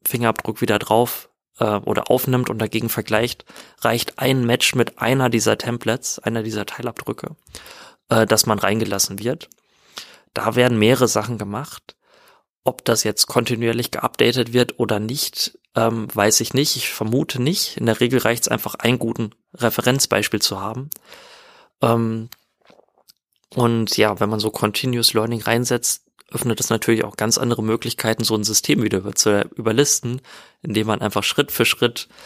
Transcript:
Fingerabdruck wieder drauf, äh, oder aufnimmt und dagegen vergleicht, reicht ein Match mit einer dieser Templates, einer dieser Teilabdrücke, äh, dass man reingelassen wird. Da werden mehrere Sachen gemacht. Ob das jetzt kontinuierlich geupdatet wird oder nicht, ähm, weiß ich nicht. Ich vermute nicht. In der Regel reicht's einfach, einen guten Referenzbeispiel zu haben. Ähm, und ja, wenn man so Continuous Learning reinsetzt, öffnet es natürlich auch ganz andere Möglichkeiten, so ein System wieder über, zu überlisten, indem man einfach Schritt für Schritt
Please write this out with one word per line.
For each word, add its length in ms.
Fingerabdruck 540
wieder 180
drauf, 500
äh, 60
oder 460
aufnimmt 400
und 80
dagegen 300
vergleicht, 560
reicht 380
ein 260
Match 300
mit 240
einer 320
dieser 280
Templates, 600
einer 240
dieser 240
Teilabdrücke, 680
äh, 160
dass 200
man 120
reingelassen 600
wird. 300
Da 200
werden 240
mehrere 300
Sachen 300
gemacht. 580
Ob 220
das 200
jetzt 220
kontinuierlich 640
geupdatet 640
wird 260
oder 220
nicht, 580
ähm, 380
weiß 280
ich 120
nicht. 240
Ich 140
vermute 500
nicht. 380
In 80
der 140
Regel 180
reicht's 300
einfach, 260
einen 240
guten 320
Referenzbeispiel 880
zu 180
haben. 300
Ähm, 480
und 420
ja, 240
wenn 80
man 120
so 100
Continuous 640
Learning 260
reinsetzt, 640
öffnet 260
es 120
natürlich 340
auch 120
ganz 220
andere 240
Möglichkeiten, 640
so 100
ein 100
System 380
wieder 160
über, 160
zu 280
überlisten, 640
indem 280
man 120
einfach 220
Schritt 300
für 120
Schritt 440